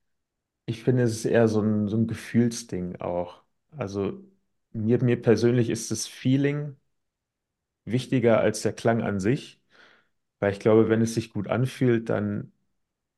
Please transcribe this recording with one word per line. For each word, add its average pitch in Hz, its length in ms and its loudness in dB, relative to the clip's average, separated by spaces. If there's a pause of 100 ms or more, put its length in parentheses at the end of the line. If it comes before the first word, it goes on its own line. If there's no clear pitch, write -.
(680)
ich 113 160 -8
finde, 127 220 2
es 113 80 0
ist 110 120 -8
eher 113 240 4
so 110 140 0
ein, 107 260 0
so 107 80 -2
ein 113 100 2
Gefühlsding 113 960 -2
auch. 87 420 -6 (340)
Also 101 480 -6 (480)
mir, 117 300 0
mir 120 180 2
persönlich 117 500 4
ist 110 200 -6
das 110 160 -6
Feeling 139 680 -2 (1120)
wichtiger 117 540 2
als 110 220 0
der 104 120 0
Klang 117 280 0
an 101 180 -2
sich, 110 400 -2 (800)
weil 101 120 2
ich - 80 -10
glaube, 110 300 6
wenn 113 120 2
es 113 120 -2
sich - 180 -6
gut 98 160 -8
anfühlt, 120 640 0
dann, 104 420 -4 (640)